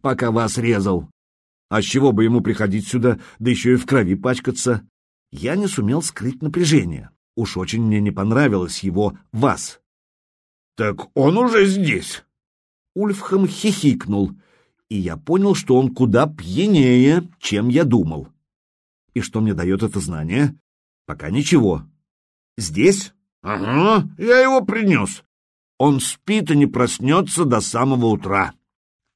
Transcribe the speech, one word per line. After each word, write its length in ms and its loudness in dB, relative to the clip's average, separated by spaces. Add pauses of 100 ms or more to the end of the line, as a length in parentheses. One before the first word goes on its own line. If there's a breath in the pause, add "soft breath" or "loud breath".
пока 300 -2
вас 260 -2
резал. 540 -2 (580)
А 140 0
с 20 -8
чего 280 2
бы 120 2
ему 160 2
приходить 460 -2
сюда, 320 0 (200 loud breath)
да 120 -2
ещё 220 0
и 40 6
в 80 -2
крови 300 0
пачкаться?» 720 -4 (500)
Я 200 -4
не 100 -2
сумел 340 -2
скрыть 420 -8
напряжение. 680 0 (240)
Уж 220 -4
очень 260 -4
мне 180 2
не 120 0
понравилось 720 0
его 340 -2 (140 loud breath)
«вас». 480 -4 (960)
«Так 400 -4
он 200 4
уже 300 4
здесь!» 580 -4 (680)
Ульфхам 540 -2
хихикнул, 840 0 (580 soft breath)
и 80 -6
я 200 -4
понял, 400 0
что 200 2
он 160 2
куда 360 2
пьянее, 1000 4 (120)
чем 280 -2
я 140 4
думал. 460 0 (840)
И 60 -4
что 200 -6
мне 140 0
даёт 280 -2
это 160 -4
знание? 580 -2 (500)
Пока 240 -12
ничего. 540 2 (720)
«Здесь?» 560 0 (300)
«Ага, 760 0
я 240 4
его 220 4
принёс. 640 0 (540)
Он 220 2
спит 500 -4
и 60 2
не 100 6
проснётся 800 0
до 160 2
самого 460 0
утра. 480 -2 (600)